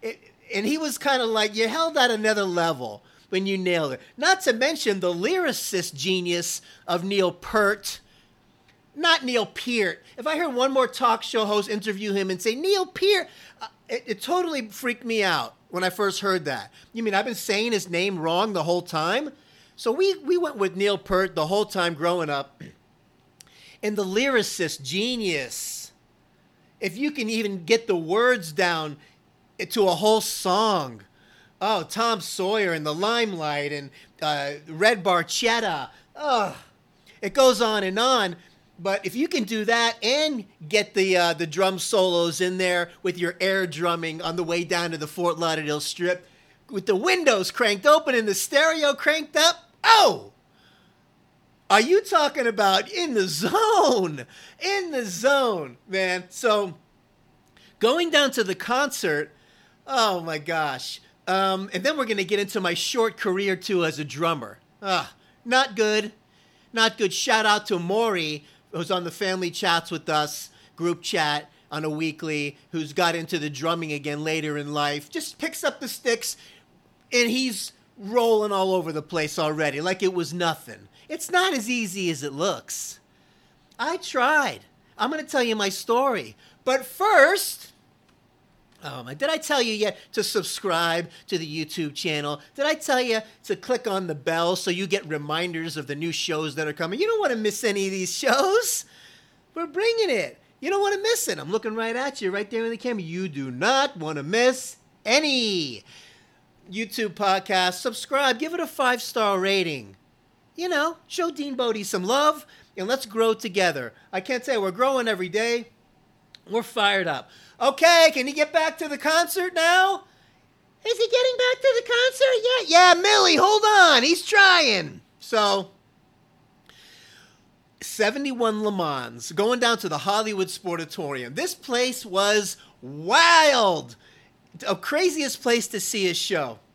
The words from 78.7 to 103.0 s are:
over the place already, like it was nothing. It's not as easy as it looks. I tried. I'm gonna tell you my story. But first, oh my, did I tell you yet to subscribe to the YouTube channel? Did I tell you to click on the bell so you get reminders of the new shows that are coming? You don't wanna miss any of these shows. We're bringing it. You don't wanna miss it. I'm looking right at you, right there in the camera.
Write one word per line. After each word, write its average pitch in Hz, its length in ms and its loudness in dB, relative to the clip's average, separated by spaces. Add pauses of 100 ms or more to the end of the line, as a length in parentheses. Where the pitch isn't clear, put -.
over 170 180 0
the 151 120 -6
place 156 340 -4
already, 151 440 0
like 185 200 -2
it 190 140 2
was 165 180 -4
nothing. 160 540 -4 (220)
It's 330 220 -8
not 359 220 2
as 226 140 -4
easy 196 440 -2
as 143 100 -6
it 143 120 -8
looks. - 640 -4 (800)
I 311 180 -2
tried. 262 600 2 (360)
I'm 220 140 0
gonna 311 140 -6
tell 269 180 -2
you 233 140 0
my 202 140 0
story. 226 640 -2 (280)
But 262 220 0
first, 370 840 4 (1120)
oh 127 180 -12
my, 127 140 -12
did 269 120 -2
I 320 100 2
tell 294 220 0
you 233 140 0
yet 208 240 -2 (140)
to 214 120 -2
subscribe 170 840 0 (160)
to 185 140 -4
the 156 260 -6
YouTube 151 300 -6
channel? 147 440 -4 (140)
Did 277 140 -2
I 302 80 0
tell 254 260 0
you 226 200 0 (240)
to 202 100 -2
click 247 320 -4
on 190 180 -2
the 160 80 -4
bell 165 420 0
so - 140 -4
you 180 160 -2
get 190 220 -2
reminders 160 720 -4
of 139 100 -10
the 143 80 -6
new 160 160 -6
shows 156 420 -4
that 151 140 -4
are 147 60 -6
coming? 175 260 -6
You 403 80 0
don't 453 120 0
wanna 285 180 0
miss 214 260 -4
any 202 240 0
of 190 40 -4
these 185 240 -4
shows. 302 720 2 (720)
We're 339 100 -4
bringing 403 460 0
it. 165 260 -4 (220)
You 285 100 -6
don't 392 120 0
wanna 403 200 0
miss 440 260 0
it. 151 120 -4
I'm 143 120 -10
looking 220 220 -4
right 226 220 -4
at 269 260 -6
you, 196 80 -2
right 202 220 -6
there 226 140 -4
in 233 40 -4
the 233 80 -6
camera. 226 240 -6